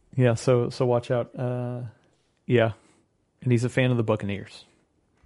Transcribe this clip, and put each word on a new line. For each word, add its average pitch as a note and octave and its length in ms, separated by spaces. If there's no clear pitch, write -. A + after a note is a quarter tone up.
Yeah, B2 180
so, A#2+ 360
so C3 180
watch A#2+ 240
out. A#2+ 260
Uh, B2 440
yeah. A2+ 240
And B2 80
he's A#2 120
a B2 60
fan B2+ 220
of A#2+ 60
the A#2 60
Buccaneers. G2+ 600